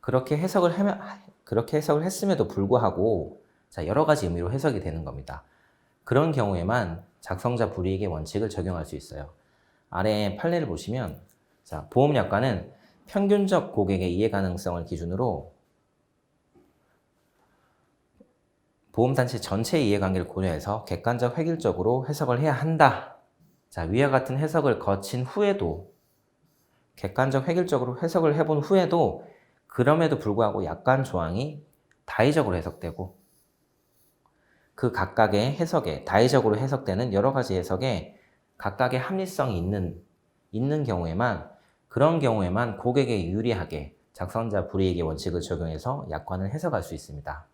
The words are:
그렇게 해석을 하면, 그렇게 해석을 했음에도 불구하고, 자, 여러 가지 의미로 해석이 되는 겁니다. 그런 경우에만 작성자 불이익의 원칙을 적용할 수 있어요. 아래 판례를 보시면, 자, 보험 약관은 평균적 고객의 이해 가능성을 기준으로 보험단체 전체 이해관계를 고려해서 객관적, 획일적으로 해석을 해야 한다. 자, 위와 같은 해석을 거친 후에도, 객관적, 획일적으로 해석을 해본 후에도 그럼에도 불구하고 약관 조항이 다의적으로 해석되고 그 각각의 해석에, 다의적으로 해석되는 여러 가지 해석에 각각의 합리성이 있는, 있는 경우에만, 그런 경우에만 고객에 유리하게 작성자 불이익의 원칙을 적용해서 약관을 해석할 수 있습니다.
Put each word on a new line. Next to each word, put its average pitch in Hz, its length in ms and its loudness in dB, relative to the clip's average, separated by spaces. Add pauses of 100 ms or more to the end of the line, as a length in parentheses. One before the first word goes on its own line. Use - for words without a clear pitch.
그렇게 131 360 0
해석을 175 420 2
하면, 202 220 0 (440)
그렇게 113 320 0
해석을 151 260 2
했음에도 180 460 0
불구하고, 98 920 0 (280)
자, 80 180 -8
여러 131 200 2
가지 147 200 4
의미로 85 260 -2
해석이 131 280 -2
되는 80 240 -6
겁니다. 67 400 -12 (600)
그런 151 280 2
경우에만 98 720 0 (160)
작성자 110 520 -4
불이익의 95 360 -2
원칙을 85 400 -4
적용할 87 380 -4
수 - 100 -12
있어요. 73 340 -12 (580)
아래 104 480 0
판례를 170 300 0
보시면, 101 540 -6 (420)
자, 78 280 -10
보험 143 260 4
약관은 107 560 0 (340)
평균적 196 680 2
고객의 92 440 0
이해 107 140 2
가능성을 90 540 -2
기준으로 87 680 -4 (3500)
보험단체 123 460 2
전체 113 420 0
이해관계를 95 460 2
고려해서 95 580 -4
객관적, 120 540 -2
획일적으로 151 680 0
해석을 139 320 0
해야 151 120 2
한다. 147 680 2 (500)
자, - 120 -6
위와 113 280 2
같은 127 260 2
해석을 147 440 2
거친 101 420 -2
후에도, 113 680 -2 (1040)
객관적, 131 520 0
획일적으로 143 520 0
해석을 165 340 2
해본 156 240 2
후에도 170 680 2 (440)
그럼에도 151 500 4
불구하고 104 460 0
약관 127 400 2
조항이 110 600 -4 (400)
다의적으로 123 520 4
해석되고 85 600 -8 (1600)
그 120 160 0
각각의 104 600 2
해석에, 147 520 -2
다의적으로 110 520 6
해석되는 127 560 0
여러 107 200 4
가지 123 220 0
해석에 92 640 -2 (400)
각각의 127 400 -2
합리성이 156 580 -2
있는, 87 460 -2 (480)
있는 139 320 -2
경우에만, 92 640 -2 (400)
그런 160 300 2
경우에만 110 580 0
고객에 120 540 0
유리하게 92 680 -4 (160)
작성자 101 540 -2
불이익의 92 360 0
원칙을 82 400 -2
적용해서 82 680 -4
약관을 92 400 -6
해석할 147 320 -2
수 - 120 -10
있습니다. 76 600 -12